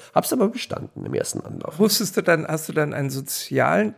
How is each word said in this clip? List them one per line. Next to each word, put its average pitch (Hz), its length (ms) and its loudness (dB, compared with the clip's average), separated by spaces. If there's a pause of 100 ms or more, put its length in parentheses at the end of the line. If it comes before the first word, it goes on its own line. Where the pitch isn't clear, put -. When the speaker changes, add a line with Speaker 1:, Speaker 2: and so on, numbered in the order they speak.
(140)
Speaker 1:
hab's - 180 4
aber 220 160 4
bestanden - 560 -6
im - 80 -6
ersten - 280 -2
Anlauf. - 380 -10
Speaker 2:
Wusstest 208 380 2
du 202 60 2
dann, 165 260 2
hast 156 220 -4
du - 20 -10
dann 151 220 0
einen 139 160 -2
sozialen 139 880 0